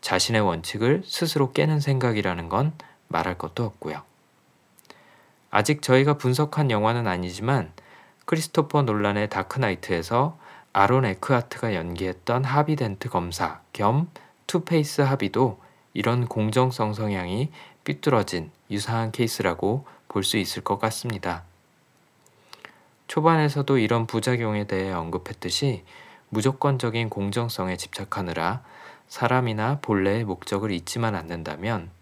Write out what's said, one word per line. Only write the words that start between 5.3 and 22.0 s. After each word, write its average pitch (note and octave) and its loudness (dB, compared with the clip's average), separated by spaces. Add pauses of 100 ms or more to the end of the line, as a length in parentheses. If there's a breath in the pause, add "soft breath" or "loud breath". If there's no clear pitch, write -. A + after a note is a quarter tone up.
아직 C#3+ 2
저희가 C#3 6
분석한 D3 2
영화는 A2+ 2
아니지만 F2+ 0 (540 loud breath)
크리스토퍼 D#3 0
놀란의 G#2 2
다크나이트에서 G#2 -2 (360 loud breath)
아론 A#2+ 6
에크하트가 A#2 0
연기했던 F2+ -2
하비 D3 2
덴트 A#2 -4
검사 F2 -4 (100)
겸 B2+ 2 (380 loud breath)
투페이스 E3 0
하비도 B2+ 2 (340 soft breath)
이런 A#2 0
공정성 A2 2
성향이 G#2 -2 (340 loud breath)
삐뚤어진 A2+ 0 (180)
유사한 A2+ -2
케이스라고 G#2+ -2 (220 loud breath)
볼 G2+ -2
수 - 0
있을 - -4
것 G2+ -2
같습니다. F#2+ -4 (1600 loud breath)